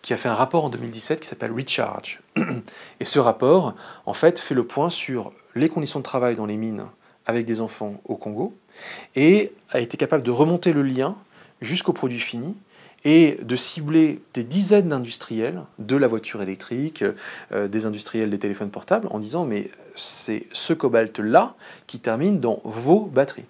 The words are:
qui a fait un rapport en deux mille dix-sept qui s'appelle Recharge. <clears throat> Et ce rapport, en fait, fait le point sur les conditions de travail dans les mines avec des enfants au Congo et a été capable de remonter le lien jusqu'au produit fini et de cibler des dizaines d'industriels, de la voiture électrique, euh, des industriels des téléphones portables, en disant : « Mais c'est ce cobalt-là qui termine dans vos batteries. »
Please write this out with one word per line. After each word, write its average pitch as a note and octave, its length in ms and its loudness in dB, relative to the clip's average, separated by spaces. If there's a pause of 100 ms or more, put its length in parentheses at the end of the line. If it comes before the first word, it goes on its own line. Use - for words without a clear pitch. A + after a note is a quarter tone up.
qui - 120 -2
a - 20 -4
fait B2 120 -4
un A2+ 60 0
rapport D3+ 300 2
en D3 60 -2
deux - 80 -8
mille A#2+ 120 -8
dix-sept A2+ 300 -4
qui - 80 -8
s'appelle A2+ 240 -8
Recharge. A#2 720 -4 (380)
<clears throat> - 400 -18
Et C3 40 -4
ce - 160 4
rapport, C3 540 4 (320)
en G#2 80 -4
fait, E3+ 260 4
fait - 140 -4
le B2 120 2
point D3+ 240 0
sur B2 420 -4 (220)
les D3+ 140 2
conditions D3+ 320 -2
de B2+ 40 -10
travail B2 300 0
dans G#2+ 120 -4
les G#2 100 -4
mines G#2+ 300 -6 (400)
avec A#2 200 0
des A2+ 140 -2
enfants G#2+ 440 -8
au A2 120 -6
Congo A2 400 -8 (580)
et F#3+ 380 6 (180)
a B2 80 0
été A#2 180 -4
capable C3+ 280 0
de B2 80 0
remonter E3 400 4
le C#3+ 100 2
lien C3+ 340 -2 (440)
jusqu'au B2 320 -2
produit A#2+ 260 -2
fini B2 380 -8 (480)
et D#3 380 8
de B2+ 140 -2
cibler D#3 680 2 (100)
des A#2+ 120 -4
dizaines F#3 440 4
d'industriels, B2 760 -4 (160)
de A2+ 180 -2
la C#3 120 4
voiture A2 340 -4
électrique, A#2 640 -6 (480)
euh, G2+ 160 -2
des G#2+ 180 -2
industriels G#2+ 440 -4
des G2+ 80 -2
téléphones G2+ 320 -4
portables, G#3+ 400 -2
en G#2+ 80 -6
disant : « B2 280 -4
Mais G#2 240 -4 (240)
c'est - 580 -2
ce - 200 0
cobalt-là A#2 840 2 (320)
qui A#2 140 -12
termine D3+ 400 2
dans A#2 240 0
vos A#2+ 400 4
batteries. » C#3 460 0